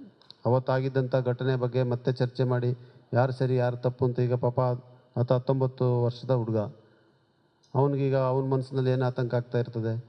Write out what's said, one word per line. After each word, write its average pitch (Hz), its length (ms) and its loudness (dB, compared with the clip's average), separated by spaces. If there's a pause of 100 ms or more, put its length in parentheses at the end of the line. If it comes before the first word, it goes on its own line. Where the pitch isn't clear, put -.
(460)
ಅವತ್ತಾಗಿದ್ದಂಥ 131 720 0
ಘಟನೆ 127 400 0
ಬಗ್ಗೆ 123 280 0
ಮತ್ತೆ 123 280 -2
ಚರ್ಚೆ 127 320 -2
ಮಾಡಿ 123 340 0 (360)
ಯಾರು 127 180 2
ಸರಿ 127 240 0
ಯಾರು 123 220 0
ತಪ್ಪು 127 280 0
ಅಂತ, 123 140 0
ಈಗ 123 140 0
ಪಾಪ 123 260 0 (600)
ಹತ್ತು 123 160 2
ಹತ್ತೊಂಬತ್ತು 127 680 0
ವರ್ಷದ 120 280 -2
ಹುಡುಗ, 113 260 0 (1160)
ಅವನಿಗೀಗ 139 400 2
ಅವನ 131 300 2
ಮನಸ್ಸಿನಲ್ಲಿ 131 460 0
ಏನು 127 140 2
ಆತಂಕ 123 300 0
ಆಗ್ತಾ 120 240 0
ಇರ್ತದೆ 117 500 -2